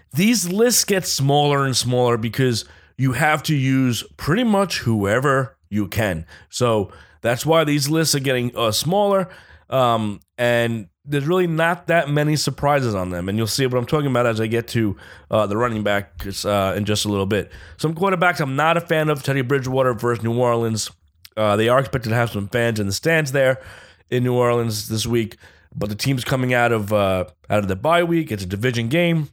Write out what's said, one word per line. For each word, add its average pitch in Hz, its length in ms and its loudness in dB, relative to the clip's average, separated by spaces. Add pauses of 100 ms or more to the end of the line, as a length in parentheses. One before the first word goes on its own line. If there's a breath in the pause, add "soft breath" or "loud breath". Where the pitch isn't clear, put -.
(120)
these 180 400 2
lists 226 320 2
get 190 220 -2
smaller 143 580 2
and 131 140 -2
smaller 123 400 2
because 117 480 -2 (320 loud breath)
you 131 160 0
have 151 280 0
to 156 140 -2
use 131 480 0 (140)
pretty 196 260 0
much 202 360 0
whoever 120 760 0 (140)
you 101 160 -2
can. 95 360 -2 (260 loud breath)
So 110 420 0 (300 loud breath)
that's 120 240 -2
why 165 180 4
these 147 260 0
lists 160 240 0
are 143 60 0
getting, 127 360 -2
uh, 113 160 0
smaller, 196 580 0 (420 loud breath)
um, 117 480 0 (180)
and 117 500 0 (160)
there's 143 220 -4
really 180 220 2
not 165 400 -2
that 165 220 2
many 147 260 0
surprises 139 580 0
on 92 160 -4
them. 90 180 -6
And 101 120 -2
you'll 113 80 0
see 131 180 -2
what 123 140 0
I'm 120 80 -6
talking 151 180 0
about 123 220 2
as 110 120 0
I 110 60 0
get 113 220 -2
to, 107 300 -2 (340 loud breath)
uh, 107 160 2
the 101 100 -2
running 113 240 0
backs, 101 640 -4
uh, 98 320 2
in 104 80 -2
just 104 200 0
a - 20 -4
little 98 180 0
bit. 98 260 -2 (260 loud breath)
Some 160 180 -2
quarterbacks 180 440 0
I'm 135 160 -2
not 160 220 2
a 170 40 -2
fan 156 280 0
of, 143 140 -2
Teddy 139 180 0
Bridgewater 131 540 0
versus 117 280 -2
New 117 140 0
Orleans. 117 540 0 (440)
Uh, 107 200 2
they 110 140 2
are 123 100 6
expected 120 300 -4
to 110 60 0
have 117 140 2
some 101 200 -6
fans 117 300 0
in 104 60 -2
the 98 80 -4
stands 156 380 0
there 131 280 2 (520 loud breath)
in 123 120 0
New 123 120 0
Orleans 117 540 0
this 110 180 -2
week, 113 300 -2 (380 loud breath)
but 104 140 -4
the 104 60 -6
team's 127 280 -2
coming 127 300 0
out 120 180 4
of, 107 220 -2
uh, 95 320 2 (240)
out 104 100 2
of 101 80 -2
the 92 80 0
bye 160 280 2
week. 170 280 0
It's 101 120 -4
a 92 40 -8
division 117 420 -2
game. 165 440 0